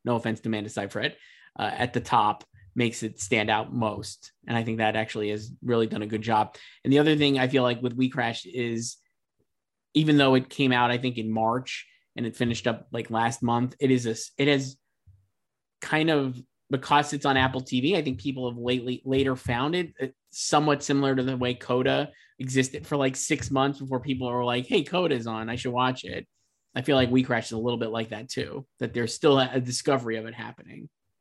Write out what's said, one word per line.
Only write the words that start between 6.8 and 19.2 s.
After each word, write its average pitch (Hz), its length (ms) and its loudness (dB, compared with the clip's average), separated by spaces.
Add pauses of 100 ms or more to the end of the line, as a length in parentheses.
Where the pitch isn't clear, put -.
And 131 80 4
the 143 60 8
other 151 180 6
thing 143 200 4
I 127 120 2
feel 131 140 4
like 120 180 0
with 120 120 -2
We 127 160 0
Crashed 120 360 -4
is, 117 500 -4 (1000)
even 156 240 6
though 135 180 8
it 127 140 2
came 135 220 2
out, 123 180 4
I 123 100 2
think, 123 180 -2
in 110 120 -4
March 113 560 -2 (300)
and 120 100 -4
it 113 120 -6
finished 120 280 -2
up, 113 280 -2
like, 120 160 -6
last 117 340 0
month, 120 380 0
it 135 100 4
is 120 140 2
a 113 60 0
s-, - 260 -10
it 139 100 2
has 135 300 0 (1040)
kind 156 280 0
of, 135 320 0 (280)
because 147 420 2
it's 143 140 -6
on 135 100 2
Apple 131 260 2
T 127 200 -4
V, 175 160 2
I 156 60 0
think 131 180 -4
people 131 280 -6
have 120 80 -8
lately, 123 460 -4
later 135 320 0